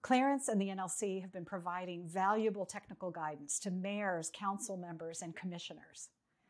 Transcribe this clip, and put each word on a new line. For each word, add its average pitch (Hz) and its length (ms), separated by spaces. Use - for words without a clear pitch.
Clarence 269 460
and 220 120
the 196 120
N 190 80
L 185 100
C 190 300
have 185 120
been 180 140
providing 180 640
valuable 196 580
technical - 460
guidance 156 480
to 202 100
mayors, 185 640
council 202 440
members, 165 440
and 170 140
commissioners. - 760